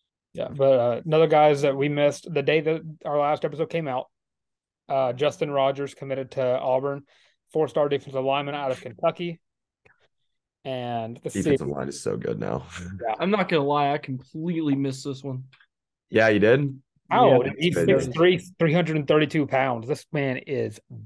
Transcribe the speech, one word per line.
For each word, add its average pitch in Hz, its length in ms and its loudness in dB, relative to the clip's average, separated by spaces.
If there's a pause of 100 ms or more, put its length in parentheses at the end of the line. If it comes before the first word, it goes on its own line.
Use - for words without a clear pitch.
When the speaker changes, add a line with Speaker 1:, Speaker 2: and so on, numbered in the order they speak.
(340)
Speaker 1:
Yeah, - 160 -6
but, 135 300 2
uh, 117 260 0
another 160 220 4
guys 151 340 6
that 139 140 2
we 139 140 0
missed 147 420 0
the 151 100 -2
day 151 200 2
that 160 200 -2 (240)
our 147 120 -2
last 147 280 0
episode 151 240 -4
came 165 180 -6
out, 127 200 -6 (840)
uh, 131 240 0
Justin 143 380 -2
Rogers 139 420 0
committed 135 380 -8
to 127 280 0
Auburn, 139 440 -2 (500)
four-star 156 340 0
defensive 135 360 -4
lineman 143 320 -2
out 139 160 -4
of 123 100 -6
Kentucky. 165 580 -4 (1300)
And 120 580 -6
the - 60 -6
Speaker 2:
Defensive 101 380 0
Speaker 1:
se- 71 60 -4
Speaker 2:
line 69 160 -6
is - 120 -12
so 53 160 -4
good 53 220 -4
now. 53 340 -6
<laughs> - 60 -14
Speaker 1:
Yeah. 98 400 -6
Speaker 3:
I'm 175 120 0
not 190 180 0
gonna 151 140 2
lie, 143 300 2
I 151 40 -2
completely 156 760 -4
missed 135 300 -4
this 135 180 -10
one. 131 220 -8 (640)
Speaker 2:
Yeah, 110 180 4
you 104 120 4
did? 135 380 4 (340)
Speaker 1:
Oh, 170 320 6
Speaker 3:
Yeah, - 140 -2
Speaker 1:
he's 165 180 0
Speaker 2:
that's 170 100 2
crazy. - 140 4
Speaker 1:
six 131 160 -4
three, 175 220 4 (220)
three 160 140 2
hundred 160 240 2
and 143 100 -2
thirty-two 151 380 2
pounds. 127 420 0
This - 240 -6
man 135 260 -2
is 117 420 -6 (260)